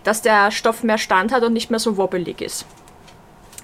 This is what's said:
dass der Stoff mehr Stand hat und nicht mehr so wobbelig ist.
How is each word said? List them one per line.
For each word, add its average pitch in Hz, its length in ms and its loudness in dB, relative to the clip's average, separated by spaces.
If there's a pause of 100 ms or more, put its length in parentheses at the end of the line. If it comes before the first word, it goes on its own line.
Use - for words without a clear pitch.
dass 214 180 -2
der 214 300 4
Stoff 226 320 -2
mehr 220 140 2
Stand 208 360 0
hat 240 100 2
und 233 100 2
nicht 226 180 -4
mehr 226 80 0
so 220 180 -2
wobbelig 185 440 -2
ist. - 240 -10 (1000)